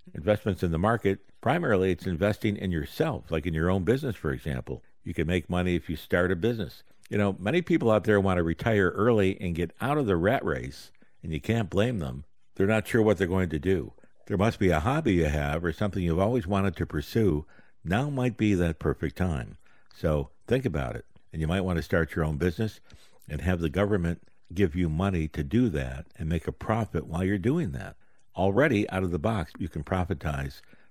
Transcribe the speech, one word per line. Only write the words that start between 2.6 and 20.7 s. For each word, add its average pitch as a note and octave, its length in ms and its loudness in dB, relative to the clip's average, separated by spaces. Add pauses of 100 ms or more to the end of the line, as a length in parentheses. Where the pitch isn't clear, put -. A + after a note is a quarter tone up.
yourself, E2+ 580 -2
like D#2+ 140 -2
in E2+ 80 -2
your D#2+ 180 0
own F#2 140 0
business, B2+ 320 0
for D2 160 -4
example. B1+ 500 -6 (220)
You F#2 80 -8
can E2 140 -2
make F2 240 -2
money F2+ 260 0
if - 140 -6
you D#2 60 -4
start F2+ 360 0
a F#2 40 0
business. G#2+ 460 -4 (280)
You A2 80 0
know, G2+ 200 0
many A2+ 220 0
people D#3+ 300 2
out G#2 140 4
there G#2 140 6
want F#2+ 200 2
to F2 40 2
retire F#2+ 460 2
early G2+ 500 2
and F2 160 -4
get E2 280 -4
out C#3+ 160 0
of C#3 80 0
the F#2+ 100 4
rat G2 300 2
race, C2 440 -6 (320)
and E2 80 -8
you D#2 120 -4
can't A2+ 260 0
blame G#2+ 300 2
them. C#2+ 260 -6 (300)
They're F#2+ 120 2
not G#2+ 220 0
sure A#2 140 4
what G#2+ 160 6
they're F#2+ 80 2
going F#2 240 0
to D#2 80 -2
do. D#2 340 0 (340)
There G#2 100 -2
must G#2+ 220 2
be F#2+ 120 4
a D#2+ 100 4
hobby B2+ 340 2
you E2 120 4
have D2 380 0
or E2+ 80 0
something G2+ 300 -2
you've E2 160 2
always A2 300 0
wanted G2 260 0
to F2 100 -4
pursue. D2+ 600 0 (380)
Now D3 260 0
might B2+ 260 -2
be G#2+ 180 2
that F2 260 0
perfect D#2 360 -2
time. C#2 400 -4 (380)
So D2+ 360 -2 (180)
think B2+ 160 0
about C#2+ 320 -4